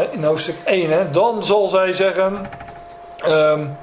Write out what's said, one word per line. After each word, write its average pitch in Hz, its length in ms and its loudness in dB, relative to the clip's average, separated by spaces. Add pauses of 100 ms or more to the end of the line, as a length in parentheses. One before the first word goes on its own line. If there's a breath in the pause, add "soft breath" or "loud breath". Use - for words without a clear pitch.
in 190 140 -6
hoofdstuk 156 400 0
één, 185 260 0
hè, 170 200 2
dan 208 340 2
zal 196 260 2
zij 185 240 2
zeggen, 190 560 0 (680)
ehm, 151 500 2 (160)